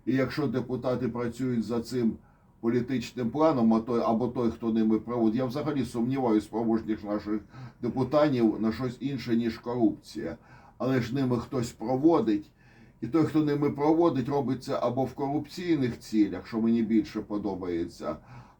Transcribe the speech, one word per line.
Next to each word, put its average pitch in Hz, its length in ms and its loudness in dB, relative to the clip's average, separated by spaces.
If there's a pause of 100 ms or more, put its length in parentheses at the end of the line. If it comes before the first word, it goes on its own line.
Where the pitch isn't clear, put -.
І 123 60 0
якщо 135 340 0
депутати 127 600 -2
працюють 120 560 -2
за 117 160 -2
цим 117 320 0 (480)
політичним 120 680 -2
планом, 131 440 4
а 113 60 4
той, 117 240 -2
або 113 240 0
той, 117 220 0
хто 113 220 -4
ними 110 260 4
проводить, 113 400 0
я 131 60 0
взагалі 139 400 -2
сумніваюся 120 600 0
в - 40 -16
спроможних 110 560 -2
наших 104 360 -4 (420)
депутатів 123 800 2
на 110 120 2
щось 127 280 -4
інше, 127 360 -2
ніж 117 220 0
корупція. - 800 -2 (420)
Але 131 220 0
ж 113 140 -4
ними 127 240 0
хтось 117 340 -4
проводить. 131 800 2 (500)
І 131 60 -6
той, 151 180 2
хто 156 200 2
ними 143 260 2
проводить, 147 580 2
робить 131 360 -2
це 135 180 -4
або 120 220 0
в - 100 -8
корупційних 143 840 -2
цілях, 95 480 0
що 113 140 -4
мені 113 220 2
більше 104 380 0
подобається, 90 960 -6 (440)